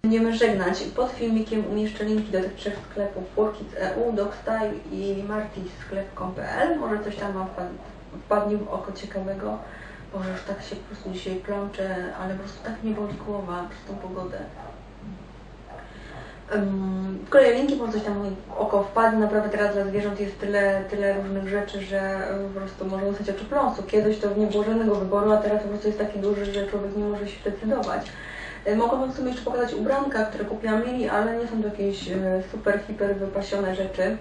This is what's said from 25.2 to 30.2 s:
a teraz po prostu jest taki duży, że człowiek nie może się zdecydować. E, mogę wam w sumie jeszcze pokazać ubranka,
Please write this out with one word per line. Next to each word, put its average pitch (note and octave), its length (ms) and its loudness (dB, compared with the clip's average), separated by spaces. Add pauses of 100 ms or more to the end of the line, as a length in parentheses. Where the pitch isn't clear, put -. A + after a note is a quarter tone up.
a G#3+ 60 8
teraz G#3 240 4
po G#3 60 -4
prostu G#3 200 -2
jest G#3+ 120 0
taki G#3 200 -2
duży, G3+ 260 2
że G3 220 -2
człowiek G3+ 300 -2
nie G#3 60 0
może G#3 240 -2
się - 140 -10
zdecydować. - 680 0 (540)
E, G#3 100 4
mogę A#3+ 220 6
wam C4 140 2
w - 40 -6
sumie B3+ 120 0
jeszcze - 180 -4
pokazać A#3+ 280 0
ubranka, A#3 520 2